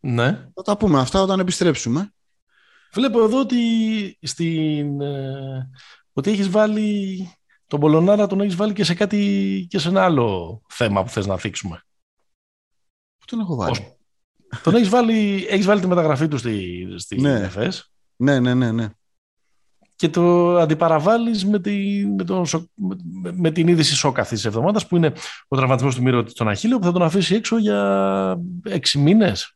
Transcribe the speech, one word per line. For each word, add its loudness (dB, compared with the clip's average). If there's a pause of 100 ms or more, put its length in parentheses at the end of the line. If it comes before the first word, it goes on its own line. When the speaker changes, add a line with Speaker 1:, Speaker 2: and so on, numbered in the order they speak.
Speaker 1:
Ναι. 0 (240)
Speaker 2:
Θα -14
τα 0
πούμε 2
αυτά 2
όταν 0
επιστρέψουμε. -2 (800)
Speaker 1:
Βλέπω 2
εδώ 2
ότι 0 (640)
στην, -4
ε, -8 (420)
ότι -2
έχεις 0
βάλει 0 (480)
τον -4
Πολωνάρα, 4
τον -2
έχεις -2
βάλει -2
και -2
σε 0
κάτι, -2
και -4
σε -2
ένα 2
άλλο 0
θέμα 0
που -2
θες -4
να -2
θίξουμε. -8 (1400)
Speaker 2:
Πού -20
τον -6
έχω -4
βάλει; -2
Speaker 1:
Ως-, -6 (680)
τον 4
έχεις 4
βάλει, 2
έχεις 2
βάλει 4
τη -2
μεταγραφή 2
του -2
στη, -6 (100)
στη -6
Speaker 2:
Ναι. 4
Speaker 1:
Εφ -6
Ες. -4 (240)
Speaker 2:
Ναι, 2
ναι, 2
ναι, 0
ναι. -2 (1080)
Speaker 1:
Και 0
το 4
αντιπαραβάλλεις 2
με 2
τη, -2 (100)
με -2
τον -2
Σο-, -6
με, -6 (360)
με 0
την 2
είδηση 4
σοκ 0
αυτής -2
της -4
εβδομάδας, -2
που 0
είναι 2 (360)
ο -2
τραυματισμός 2
του -4
Μύρωτιτς 2
στον -2
Αχίλιο, 0
που -2
θα 2
τον 2
αφήσει 0
έξω 0
για 0 (240)
έξι -2
μήνες. 2